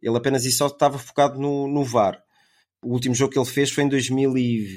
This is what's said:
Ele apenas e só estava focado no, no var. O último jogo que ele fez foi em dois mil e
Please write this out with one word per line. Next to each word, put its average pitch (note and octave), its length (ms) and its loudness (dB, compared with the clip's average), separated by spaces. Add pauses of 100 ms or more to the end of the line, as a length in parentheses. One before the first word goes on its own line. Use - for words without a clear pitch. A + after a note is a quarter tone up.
Ele A#2 160 0
apenas B2+ 280 0
e C3 60 0
só C#3+ 160 2
estava C#3+ 300 0
focado C3+ 420 0
no, C#3+ 280 -2
no C#3+ 160 0
var. A2+ 380 0 (600)
O B2 100 -4
último B2 220 0
jogo C3 160 2
que C#3 80 0
ele B2+ 60 2
fez C#3 260 0
foi C#3+ 140 0
em C#3+ 40 2
dois C3+ 200 -2
mil C3 280 0
e A#2+ 220 0 (180)